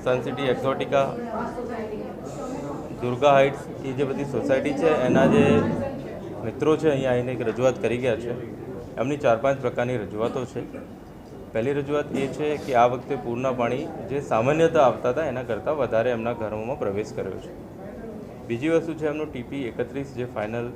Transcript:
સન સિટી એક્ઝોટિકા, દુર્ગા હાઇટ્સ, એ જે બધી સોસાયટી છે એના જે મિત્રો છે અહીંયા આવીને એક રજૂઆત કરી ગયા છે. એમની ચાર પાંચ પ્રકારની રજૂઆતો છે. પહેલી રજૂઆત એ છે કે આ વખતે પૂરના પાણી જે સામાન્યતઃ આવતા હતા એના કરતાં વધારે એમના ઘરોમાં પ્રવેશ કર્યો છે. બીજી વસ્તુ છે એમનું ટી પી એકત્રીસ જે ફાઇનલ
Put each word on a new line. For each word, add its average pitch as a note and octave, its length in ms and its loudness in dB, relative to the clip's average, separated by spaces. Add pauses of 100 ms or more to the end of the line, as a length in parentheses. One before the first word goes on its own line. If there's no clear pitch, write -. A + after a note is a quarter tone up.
સન B2+ 180 2
સિટી C3+ 220 -4
એક્ઝોટિકા, C3+ 720 2 (1900)
દુર્ગા B2 300 4
હાઇટ્સ, C#3 540 4
એ C3+ 60 -4
જે C3 120 0
બધી F#3+ 200 -2
સોસાયટી C3+ 500 2
છે D#3 280 4
એના C3 240 6
જે C#3 360 6 (840)
મિત્રો C#3+ 320 2
છે D#3 120 4
અહીંયા C3+ 220 2
આવીને B2 200 2
એક B2 100 -4
રજૂઆત A2+ 400 2
કરી A#2 160 2
ગયા B2 180 2
છે. A#2 160 -4 (640)
એમની C#3 220 -2
ચાર B2 200 6
પાંચ C3+ 240 2
પ્રકારની B2 360 0
રજૂઆતો A2 480 -2
છે. - 280 -10 (800)
પહેલી A#2 200 2
રજૂઆત D3 420 -2
એ C#3 120 0
છે D3 300 -2
કે C#3 180 -2
આ A#2+ 120 8
વખતે B2+ 280 0
પૂરના A#2+ 360 -2
પાણી B2 360 0 (220)
જે C#3+ 120 -2
સામાન્યતઃ C#3 560 4
આવતા B2+ 320 6
હતા C#3 140 0
એના C3 200 -2
કરતાં A#2 340 -2
વધારે A2+ 320 2
એમના A#2 240 0
ઘરોમાં A2+ 460 -4
પ્રવેશ G#2 360 -2
કર્યો F#2+ 240 -6
છે. - 380 -14 (680)
બીજી A#2 220 -2
વસ્તુ D#3+ 240 2
છે D3 140 -2
એમનું D3+ 260 -4
ટી B2+ 80 -8
પી C#3 220 -6
એકત્રીસ B2+ 520 -6
જે B2 100 -4
ફાઇનલ A#2+ 500 -4